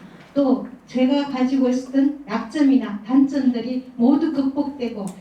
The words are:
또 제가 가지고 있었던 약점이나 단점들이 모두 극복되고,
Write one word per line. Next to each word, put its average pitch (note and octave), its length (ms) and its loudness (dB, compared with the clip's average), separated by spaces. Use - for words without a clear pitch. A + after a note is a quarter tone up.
또 C#4 340 0
제가 C#4 440 0
가지고 B3+ 400 0
있었던 C#4 580 -2
약점이나 A#3 760 0
단점들이 B3+ 920 0
모두 D#4 360 2
극복되고, C4+ 760 -4